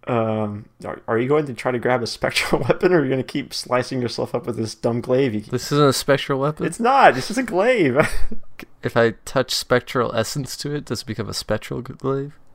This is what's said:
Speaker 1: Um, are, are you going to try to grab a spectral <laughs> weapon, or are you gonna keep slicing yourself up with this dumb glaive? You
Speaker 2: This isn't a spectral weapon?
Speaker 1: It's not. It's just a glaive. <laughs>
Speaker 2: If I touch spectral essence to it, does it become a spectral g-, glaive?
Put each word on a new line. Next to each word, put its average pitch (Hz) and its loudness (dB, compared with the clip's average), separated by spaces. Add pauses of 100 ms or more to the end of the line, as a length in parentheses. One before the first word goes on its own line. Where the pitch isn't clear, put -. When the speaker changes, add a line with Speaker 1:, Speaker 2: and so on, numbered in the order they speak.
Speaker 1:
Um, 110 -2 (200)
are, - -8
are 113 0
you 127 0
going 147 2
to 123 -8
try 127 -4
to 123 -2
grab 120 2
a 107 -4
spectral - -2
<laughs> - -2
weapon, - 4
or 170 6
are 143 2
you 131 -2
gonna 135 0
keep - -8
slicing 123 -2
yourself 120 -4
up - -4
with 113 -6
this 110 -4
dumb 120 -2
glaive? 127 2
You 104 -4
Speaker 2:
This - -6
isn't 147 6
a 127 2
spectral 135 0
weapon? 151 -2
Speaker 1:
It's 160 -6
not. 233 6
It's 127 -6
just - -2
a 262 -2
glaive. 196 2
<laughs> 156 4 (760)
Speaker 2:
If 123 -2
I 117 4 (140)
touch - -2
spectral 120 0
essence 123 -4
to 147 -6
it, 147 -6
does - -8
it - -12
become 107 -8
a 101 -8
spectral 120 -6
g-, - -14
glaive? 139 -6 (160)